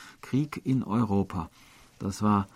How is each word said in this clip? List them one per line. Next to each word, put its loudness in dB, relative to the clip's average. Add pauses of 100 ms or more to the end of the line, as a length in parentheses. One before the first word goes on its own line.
(200)
Krieg -2
in 0
Europa. 0 (480)
Das -4
war 4